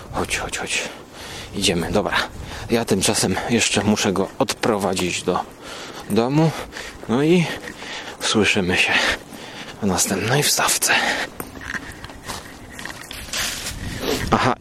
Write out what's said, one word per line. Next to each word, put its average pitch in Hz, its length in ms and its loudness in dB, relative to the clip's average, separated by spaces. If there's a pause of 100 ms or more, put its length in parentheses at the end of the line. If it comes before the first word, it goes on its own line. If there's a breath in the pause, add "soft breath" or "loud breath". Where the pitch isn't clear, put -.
(120)
Chodź, - 260 -2
chodź, - 200 -6
chodź. - 240 -2 (760 loud breath)
Idziemy, 92 360 2
dobra. 90 240 2 (540 loud breath)
Ja 117 160 2
tymczasem 98 500 2 (140)
jeszcze 110 340 4
muszę 104 300 4
go 92 140 2 (120)
odprowadzić 95 840 2
do 87 160 2 (680 loud breath)
domu. 139 420 6 (580 loud breath)
No 123 140 4
i 165 220 6 (760 loud breath)
słyszymy 92 580 4
się - 160 4 (880 loud breath)
w 113 40 0
następnej 101 580 2
wstawce. - 500 2 (3500 loud breath)
Aha, 123 300 4